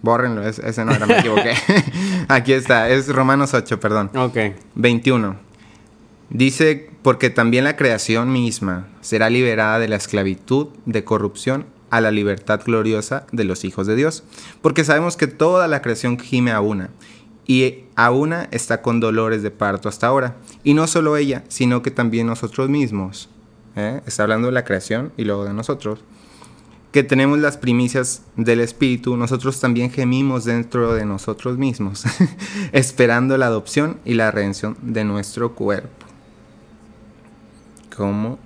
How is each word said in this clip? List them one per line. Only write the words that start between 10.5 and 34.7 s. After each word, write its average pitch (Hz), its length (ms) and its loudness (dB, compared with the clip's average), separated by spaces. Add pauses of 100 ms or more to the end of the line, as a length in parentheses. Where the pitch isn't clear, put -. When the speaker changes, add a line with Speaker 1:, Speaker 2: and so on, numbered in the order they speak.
Speaker 1:
de 110 180 -2
corrupción 110 600 -2 (240)
a 117 100 2
la 110 100 4
libertad 101 540 0
gloriosa 110 680 -2
de 117 140 -2
los 90 200 -4
hijos 95 220 -4
de 107 80 0
Dios. 151 300 -2 (380)
Porque 156 220 2
sabemos 160 320 2
que 151 120 2
toda 170 400 2
la 143 140 -2
creación 120 360 -2
gime 123 320 0
a 110 120 0
una, 101 260 -2 (580)
y 127 380 2 (100)
a 117 160 4
una 156 400 0
está 117 320 -4
con 117 160 0
dolores 110 440 0
de 104 100 -4
parto 101 360 -2
hasta 107 200 -4
ahora. 127 280 0 (280)
Y 143 100 6
no 160 140 4
solo 156 280 2
ella, 139 320 -2
sino 123 340 0
que 127 100 -2
también 113 340 0
nosotros 117 440 -4
mismos". 107 580 -4 (460)
¿Eh? 107 320 -6
Está 107 180 -2
hablando 110 240 0
de 127 40 -2
la 123 120 -2
creación 113 520 -4
y 120 80 -6
luego 101 220 -4
de 101 80 -8
nosotros. 110 460 -6 (920)
"Que 143 100 4
tenemos 135 360 2
las 147 180 0
primicias 123 640 0 (160)
del 117 240 2
Espíritu, 123 560 0
nosotros 127 440 -2
también 123 300 0
gemimos 127 540 0
dentro 117 480 0
de 110 140 0
nosotros 104 500 -6
mismos, 110 480 -4 (340)
<laughs> 202 340 -8
esperando 127 640 4
la 131 80 2
adopción 117 580 -2
y 123 80 -4
la 113 180 2
redención 104 520 -4